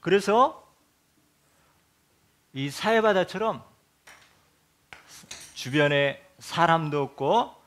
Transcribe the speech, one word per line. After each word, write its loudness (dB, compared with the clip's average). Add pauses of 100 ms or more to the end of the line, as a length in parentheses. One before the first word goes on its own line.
그래서 0 (1800)
이 -8
사해바다처럼 0 (1900)
주변에 0 (160)
사람도 0
없고 -2 (100)